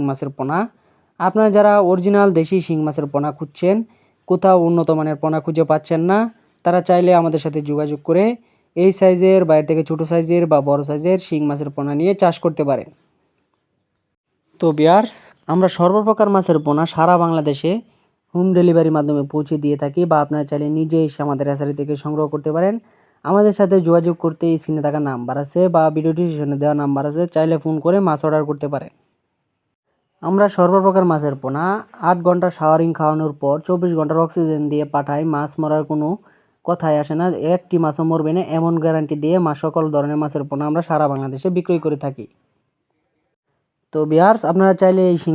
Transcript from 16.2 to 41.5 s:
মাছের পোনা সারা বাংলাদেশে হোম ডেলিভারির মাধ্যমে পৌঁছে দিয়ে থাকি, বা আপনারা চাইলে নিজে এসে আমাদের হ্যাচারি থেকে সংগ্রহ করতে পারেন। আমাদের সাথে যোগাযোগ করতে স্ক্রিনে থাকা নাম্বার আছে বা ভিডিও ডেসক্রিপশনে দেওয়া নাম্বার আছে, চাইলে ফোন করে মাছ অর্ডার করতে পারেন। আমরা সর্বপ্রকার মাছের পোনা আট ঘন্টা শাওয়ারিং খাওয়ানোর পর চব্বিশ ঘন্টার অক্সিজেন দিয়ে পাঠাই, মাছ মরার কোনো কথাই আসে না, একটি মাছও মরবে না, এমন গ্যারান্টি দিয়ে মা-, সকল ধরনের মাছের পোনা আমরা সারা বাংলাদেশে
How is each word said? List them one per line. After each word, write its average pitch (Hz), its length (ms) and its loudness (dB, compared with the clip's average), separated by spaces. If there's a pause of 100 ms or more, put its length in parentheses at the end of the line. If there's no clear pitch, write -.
মাছের 185 340 2
পোনা 151 220 0
সারা 165 280 2 (100)
বাংলাদেশে 160 460 -2 (640)
হোম 180 180 0
ডেলিভারির 165 440 4
মাধ্যমে 147 260 0 (100)
পৌঁছে 151 260 -4
দিয়ে 147 240 -2
থাকি, 143 220 -2
বা 160 160 2
আপনারা 147 300 -2
চাইলে 147 160 -4 (120)
নিজে 160 260 -2
এসে 151 180 -6
আমাদের 143 260 -4
হ্যাচারি 143 320 -4
থেকে 147 160 -6
সংগ্রহ 151 320 -4
করতে 147 240 -6
পারেন। 185 220 0 (500)
আমাদের 202 340 2
সাথে 196 220 4
যোগাযোগ 170 340 2 (100)
করতে 160 200 -4 (140)
স্ক্রিনে 156 280 -4
থাকা 147 140 -4
নাম্বার 127 380 -6
আছে 143 300 -4
বা 170 220 4
ভিডিও 156 220 0
ডেসক্রিপশনে 151 500 -4
দেওয়া 147 200 0
নাম্বার 139 240 -2
আছে, 151 160 -2 (120)
চাইলে 160 240 2
ফোন 156 160 -4 (100)
করে 175 160 2
মাছ 156 240 0
অর্ডার 156 200 0
করতে 147 240 -6
পারেন। 143 240 -10 (1300)
আমরা 196 240 2 (100)
সর্বপ্রকার 185 540 4
মাছের 147 320 -2
পোনা 135 220 -6 (360)
আট 175 260 0
ঘন্টা 180 240 2
শাওয়ারিং 160 420 2
খাওয়ানোর 156 480 -2
পর 143 140 0 (120)
চব্বিশ 180 280 -2
ঘন্টার 160 300 -2
অক্সিজেন 160 440 -2
দিয়ে 147 240 -2
পাঠাই, 143 320 -2
মাছ 147 340 -4
মরার 151 320 -2
কোনো 151 180 -2 (560)
কথাই 170 340 0
আসে 147 160 -4
না, 170 120 -2 (280)
একটি 180 240 -2
মাছও 160 260 -2
মরবে 160 280 -2
না, 180 100 0 (160)
এমন 165 160 0 (100)
গ্যারান্টি 156 320 -2
দিয়ে 151 220 0
মা-, 156 240 -2
সকল 160 220 -2 (100)
ধরনের 147 280 -2
মাছের 147 220 -6
পোনা 143 220 -6
আমরা 156 160 -2
সারা 156 260 -2
বাংলাদেশে 135 420 -6